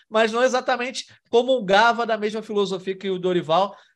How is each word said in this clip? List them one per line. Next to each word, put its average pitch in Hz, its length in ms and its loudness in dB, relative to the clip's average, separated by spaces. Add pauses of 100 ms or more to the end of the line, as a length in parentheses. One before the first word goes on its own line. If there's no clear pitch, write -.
mas 220 220 2
não 233 120 0
exatamente 247 600 -2 (240)
comungava 233 800 2
da 220 100 -2
mesma 214 240 -6
filosofia 190 560 -4
que 190 120 -8
o 185 100 -4
Dorival. 175 560 0 (200)